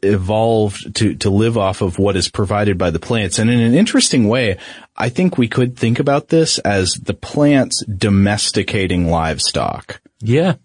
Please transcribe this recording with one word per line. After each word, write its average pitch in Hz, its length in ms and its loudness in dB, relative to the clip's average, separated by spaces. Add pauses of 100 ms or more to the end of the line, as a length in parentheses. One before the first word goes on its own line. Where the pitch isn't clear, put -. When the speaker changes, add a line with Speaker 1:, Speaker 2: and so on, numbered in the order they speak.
Speaker 1:
evolved 107 920 0
to, 101 200 0
to 104 140 -2
live 113 260 2
off 95 260 -2
of 92 180 -2
what 98 160 2
is 87 120 -2
provided 104 480 -2
by 87 140 0
the 80 80 -2
plants. 107 400 -4
And 110 100 2
in 120 120 2
an 117 140 2
interesting 170 520 2
way, 110 320 0 (380)
I 123 120 -2
think 180 300 0
we 120 80 4
could 127 320 -2
think 120 220 0
about 143 280 0
this 160 300 2
as 95 360 0
the - 200 -6
plants 143 720 0 (500)
domesticating 92 760 -2
livestock. 80 920 -2 (200)
Speaker 2:
Yeah. 147 340 2 (100)